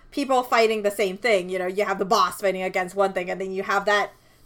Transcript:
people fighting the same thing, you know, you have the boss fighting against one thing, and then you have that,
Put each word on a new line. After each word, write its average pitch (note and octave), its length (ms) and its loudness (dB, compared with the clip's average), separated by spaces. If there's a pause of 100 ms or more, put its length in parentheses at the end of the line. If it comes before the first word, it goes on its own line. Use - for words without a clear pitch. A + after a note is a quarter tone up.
(120)
people C4 320 2
fighting A3 400 2
the G3+ 80 2
same G3+ 260 -2
thing, F#3+ 320 0
you F#3 80 -2
know, F3+ 100 -2
you F#3+ 180 0
have F#3+ 140 -2
the G3+ 60 -2
boss F3+ 360 2
fighting F#3 220 0
against F#3 320 -4
one G3 180 0
thing, F3+ 160 -4
and F3+ 100 -6
then F#3+ 120 -6
you F#3+ 120 -4
have G3 220 0
that, G#3 260 2 (340)